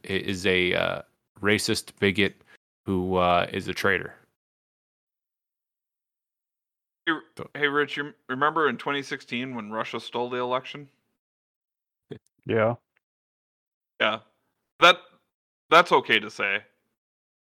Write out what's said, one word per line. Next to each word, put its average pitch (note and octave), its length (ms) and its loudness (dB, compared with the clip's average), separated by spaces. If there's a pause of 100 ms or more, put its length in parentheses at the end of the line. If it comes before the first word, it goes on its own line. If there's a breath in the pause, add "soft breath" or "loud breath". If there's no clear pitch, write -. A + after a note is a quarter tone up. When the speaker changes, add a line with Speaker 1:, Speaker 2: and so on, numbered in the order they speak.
Speaker 1:
i-, - 80 -10
is F#2+ 340 -4
a, F2+ 280 2
uh, F2 280 -2 (400)
racist G#2 580 0
bigot G2 420 0 (440 soft breath)
who, F#2 300 -2
uh, F2 360 4
is F#2+ 160 -8
a F#2 60 -6
traitor. F#2+ 400 -2 (3000)
Speaker 2:
Hey, E3 80 0
R-, D3+ 100 -6 (140)
Speaker 1:
So - 160 -12
Speaker 2:
hey, C#3+ 140 0
Rich, C#3+ 300 -2
you D3 80 -6
m-, D3 80 -14 (160)
remember D3 400 2
in A#2 80 -2
twenty C#3 240 -4
sixteen C3 540 -10
when G#2+ 160 -12
Russia A2+ 280 -6
stole B2 300 -6
the B2 80 -4
election? B2+ 500 -6 (1600)
Speaker 3:
Yeah. A2+ 300 0 (1300)
Speaker 2:
Yeah. A2 180 0 (600)
That, F3 160 8 (720)
that's E3+ 240 6
okay B2+ 260 4
to G#2 100 -4
say. G2+ 300 -4 (840)